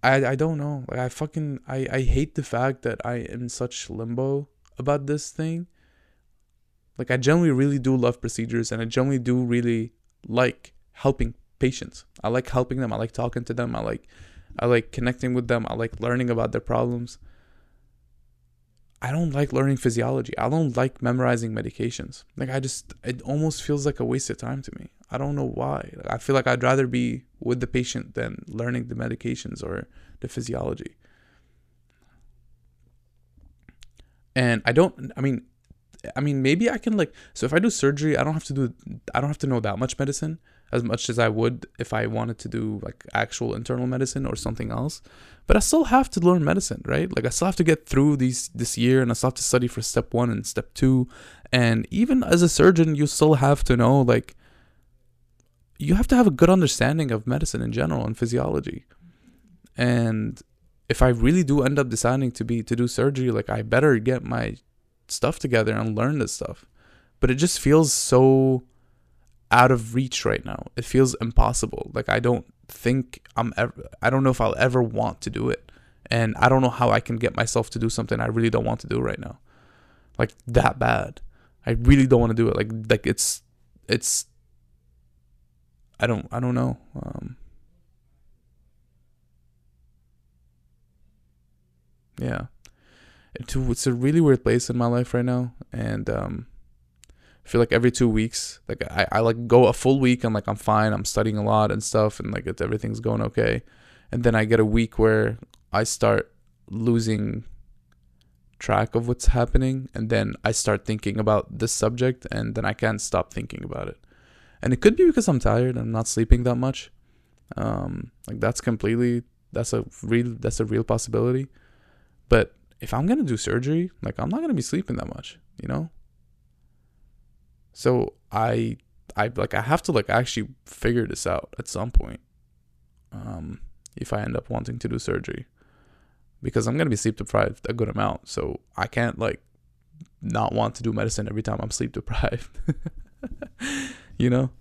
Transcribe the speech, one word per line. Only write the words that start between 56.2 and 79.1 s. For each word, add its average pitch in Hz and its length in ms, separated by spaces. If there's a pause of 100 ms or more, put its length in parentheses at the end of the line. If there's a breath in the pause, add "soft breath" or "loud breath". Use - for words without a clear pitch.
a 190 40
good 160 180
understanding 151 600
of 110 160
medicine 123 340
in 117 120
general 123 340
and 113 100
physiology. - 680 (920 soft breath)
And 117 640 (480)
if - 140
I 127 60
really 127 360
do 143 180
end 139 160
up 131 120
deciding 123 420
to - 120
be, 117 180
to 117 140
do 120 100
surgery, 127 440
like, 107 200
I 110 100
better 117 380
get 123 260
my 117 320 (520)
stuff - 320
together 113 320
and 110 240
learn 135 240
this 101 120
stuff. - 340 (520 soft breath)
But 123 140
it - 20
just 156 240
feels 151 340
so 131 680 (880)
out 123 220
of 117 240
reach 131 280
right 110 200
now. - 220 (100)
It 117 80
feels 127 360
impossible. - 720
Like, - 160
I 120 120
don't 123 260 (220)
think - 640
I'm 113 220
ever, - 340 (100)
I 110 100
don't 135 120
know 131 80
if 127 100
I'll 110 160
ever 127 240
want 113 420
to - 80
do 107 180
it. - 240 (360 soft breath)
And 113 300
I 123 100
don't 131 140
know 123 80
how 120 200
I 110 100
can 117 160
get 113 200
myself 113 340
to - 100
do 113 80
something 113 320
I 113 60
really 113 240
don't 113 140
want 117 160
to - 60
do 117 140
right 52 180